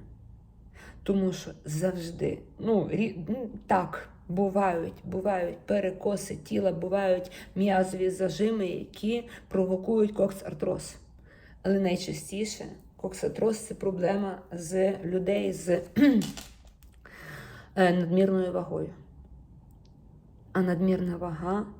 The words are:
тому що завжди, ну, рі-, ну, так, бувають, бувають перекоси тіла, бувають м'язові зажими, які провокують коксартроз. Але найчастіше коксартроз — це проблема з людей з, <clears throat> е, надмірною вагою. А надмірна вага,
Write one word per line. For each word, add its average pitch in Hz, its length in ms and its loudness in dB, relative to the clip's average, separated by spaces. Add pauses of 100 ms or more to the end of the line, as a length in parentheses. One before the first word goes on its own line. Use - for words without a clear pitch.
(1040)
тому 190 300 2
що 156 180 -10 (140)
завжди, 170 760 -2 (200)
ну, 202 300 2
рі-, 185 380 -2
ну, 233 220 -4 (180)
так, 180 420 0 (200)
бувають, 185 640 0 (100)
бувають 180 540 -2
перекоси 196 760 -2
тіла, 196 360 0
бувають 180 600 0 (240)
м'язові 190 540 2
зажими, 190 580 0
які 233 640 -4 (180)
провокують 190 640 2
коксартроз. 185 840 -2 (680)
Але 196 160 2
найчастіше 185 840 -2 (320)
коксартроз — 214 600 0 (100)
це 190 80 -10
проблема 190 640 0 (100)
з 190 520 0
людей 185 500 0
з, 170 160 -4
<clears throat> 175 120 4 (1900)
е, 180 180 8
надмірною 180 580 4
вагою. 175 380 -4 (1600)
А 190 80 2
надмірна 180 560 2
вага, 175 480 -2 (140)